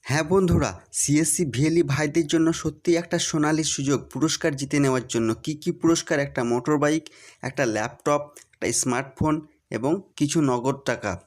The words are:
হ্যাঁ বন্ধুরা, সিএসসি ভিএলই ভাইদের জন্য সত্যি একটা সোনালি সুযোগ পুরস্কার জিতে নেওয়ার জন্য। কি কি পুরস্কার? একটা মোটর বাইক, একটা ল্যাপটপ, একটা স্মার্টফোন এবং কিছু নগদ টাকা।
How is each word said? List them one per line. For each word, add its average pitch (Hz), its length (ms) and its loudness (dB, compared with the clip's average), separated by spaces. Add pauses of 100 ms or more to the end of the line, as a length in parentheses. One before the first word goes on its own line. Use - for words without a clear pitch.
হ্যাঁ 151 280 0
বন্ধুরা, 170 380 2 (280)
সিএসসি 160 440 2 (120)
ভিএলই 156 280 2 (100)
ভাইদের 156 400 0
জন্য 160 160 4 (140)
সত্যি 156 280 -4 (120)
একটা 170 160 -4 (100)
সোনালি 156 360 0 (100)
সুযোগ 135 240 0 (140)
পুরস্কার 156 380 0 (100)
জিতে 139 240 -2
নেওয়ার 131 280 2
জন্য। 117 160 2 (160)
কি 156 80 -4 (100)
কি 175 80 -2 (100)
পুরস্কার? 165 360 2 (100)
একটা 139 240 -4
মোটর 123 320 2
বাইক, 156 220 0 (440)
একটা 135 160 -2 (100)
ল্যাপটপ, 131 480 -2 (300)
একটা - 140 -6 (140)
স্মার্টফোন 135 540 -2 (420)
এবং 127 160 -2 (260)
কিছু 147 200 0 (120)
নগদ 127 260 0 (120)
টাকা। 113 240 -2 (140)